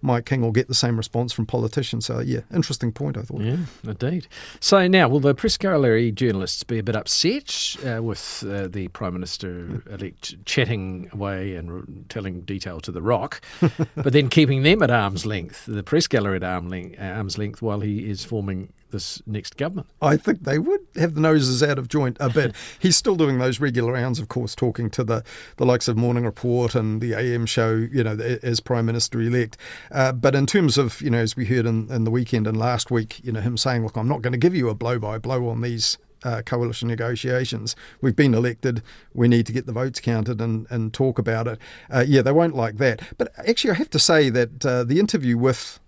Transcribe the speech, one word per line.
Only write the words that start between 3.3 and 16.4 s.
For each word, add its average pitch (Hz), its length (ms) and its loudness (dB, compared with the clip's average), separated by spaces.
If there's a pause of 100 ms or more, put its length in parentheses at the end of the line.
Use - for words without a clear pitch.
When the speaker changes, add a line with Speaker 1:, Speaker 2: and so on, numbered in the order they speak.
Speaker 2:
Yeah, 120 160 -2 (260)
indeed. 127 440 -4 (320)
So 190 280 6
now, 185 220 8
will 143 100 4
the 139 140 6
press - 240 0
gallery 123 540 4
journalists 101 520 0
be 117 140 -4
a 107 60 -4
bit 110 120 -2
upset, - 880 -2
uh, 113 200 -4
with, - 440 -6
uh, 98 200 -4
the 92 220 -6
Prime 90 260 -6
Minister-elect 90 1300 -10
chatting 95 680 -2
away 98 440 -6
and 85 180 -10
re-, 90 340 -14
telling 95 340 -8
detail 90 400 -8
to - 100 -10
The 85 100 -8
Rock, 104 400 -2 (100)
<laughs> - 440 0
but 135 180 0
then 139 160 4
keeping 139 320 4
them 170 220 6
at 123 80 4
arm's 101 340 2
length, 92 400 -6
the 104 160 -6
press 165 240 2
gallery 101 300 0
at 90 80 -4